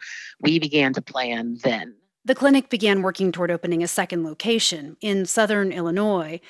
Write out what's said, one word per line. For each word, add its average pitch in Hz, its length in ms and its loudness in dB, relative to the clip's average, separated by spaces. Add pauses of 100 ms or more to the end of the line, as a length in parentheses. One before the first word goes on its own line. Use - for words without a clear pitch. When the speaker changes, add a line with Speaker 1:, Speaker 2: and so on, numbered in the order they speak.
(400)
Speaker 1:
we 160 200 2
began 147 340 2
to - 80 -4
plan 120 600 -6
then. 113 320 -2 (300)
Speaker 2:
The 262 100 2
clinic 269 340 4
began 202 320 2
working 185 320 0
toward 175 180 0
opening 170 320 0
a 170 40 -2
second 175 360 -2
location 160 800 -2
in 196 240 0
southern 208 480 2
Illinois, 175 680 0 (100)